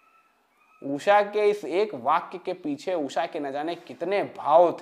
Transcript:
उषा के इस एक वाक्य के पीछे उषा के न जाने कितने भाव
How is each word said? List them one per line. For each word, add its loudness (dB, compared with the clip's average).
उषा 2
के 0
इस -2
एक -2
वाक्य -2
के -8
पीछे -6
उषा -2
के -8
न -6
जाने -6
कितने -4
भाव 4